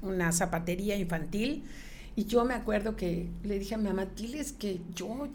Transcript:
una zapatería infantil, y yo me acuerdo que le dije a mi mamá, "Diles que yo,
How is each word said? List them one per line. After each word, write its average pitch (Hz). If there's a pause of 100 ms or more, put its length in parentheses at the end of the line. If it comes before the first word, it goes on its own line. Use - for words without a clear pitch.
una 185
zapatería 175
infantil, 196 (520)
y 214
yo 233
me 254
acuerdo 214
que 175 (160)
le 202
dije 202
a -
mi 214
mamá, 190 (100)
"Diles 254
que 190 (160)
yo, 240